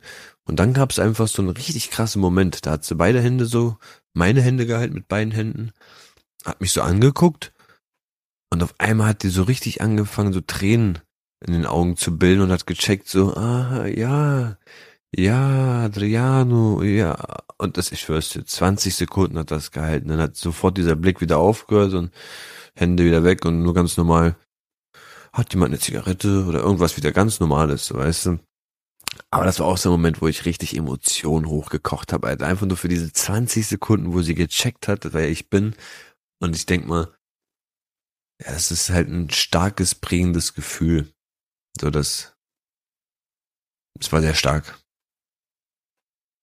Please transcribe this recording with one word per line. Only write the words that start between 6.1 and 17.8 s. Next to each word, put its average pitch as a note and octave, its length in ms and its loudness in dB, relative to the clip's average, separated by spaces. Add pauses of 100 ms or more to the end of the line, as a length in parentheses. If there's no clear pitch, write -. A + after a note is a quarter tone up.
hat - 160 -10
mich F#2 120 -2
so - 100 0
angeguckt C3+ 720 2 (1000)
und E2+ 120 0
auf - 160 -4
einmal G#2+ 300 2
hat G#2+ 140 0
die G2 60 2
so F#2 160 2
richtig A#2+ 360 -2
angefangen, G#2 520 0
so F#2 80 0
Tränen G2 580 0 (420)
in - 120 -4
den E2 140 0
Augen F2 300 0
zu E2 220 -4
bilden F#2 240 6
und F#2 80 2
hat F2+ 160 0
gecheckt, G2 420 -2
so, F#2+ 260 2
ah, B2 520 -2
ja, B2+ 720 -2 (560)
ja, B2+ 680 2
Adriano, A2+ 1000 2
ja. G2+ 340 2 (420)
Und F2 180 -2
das, - 160 -4